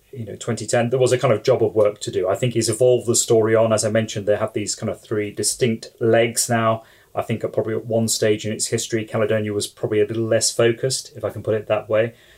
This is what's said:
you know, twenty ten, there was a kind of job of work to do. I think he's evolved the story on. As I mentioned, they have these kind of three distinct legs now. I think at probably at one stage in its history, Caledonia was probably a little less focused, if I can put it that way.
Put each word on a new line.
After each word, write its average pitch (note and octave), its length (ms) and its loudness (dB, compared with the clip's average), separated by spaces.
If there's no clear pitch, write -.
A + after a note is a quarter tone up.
you A#2+ 120 -10
know, - 120 -12
twenty A#2 280 -6
ten, A#2 260 0
there C3+ 80 0
was B2 140 4
a B2 60 2
kind B2+ 160 4
of G#2 80 -4
job B2 200 4
of G2 120 0
work G#2 260 2
to - 100 -8
do. F#2 180 0
I G2 80 0
think B2 180 -2
he's A2+ 140 0
evolved A#2+ 380 4
the A2+ 100 0
story A2+ 400 4
on. A2+ 160 4
As G#2+ 120 0
I G#2+ 60 0
mentioned, A2 360 -2
they G#2 100 2
have G#2+ 160 -4
these G2+ 240 -6
kind A2 140 -6
of - 100 -8
three G#2 320 -4
distinct A2+ 560 -2
legs A#2 480 2
now. A2+ 360 0
I G2+ 80 -4
think A2 200 -4
at - 100 -4
probably A2 220 -2
at - 120 -6
one A2+ 200 2
stage G#2+ 400 0
in G#2+ 60 -2
its - 160 -6
history, A2+ 360 -2
Caledonia G#2+ 480 0
was G2+ 140 -2
probably G#2+ 340 -2
a G#2 60 4
little A2+ 180 -4
less A2+ 280 0
focused, A#2 640 0
if - 80 -12
I G2 60 -2
can G#2 120 -12
put G#2+ 120 0
it G#2 120 -4
that G#2+ 220 -2
way. A2 260 0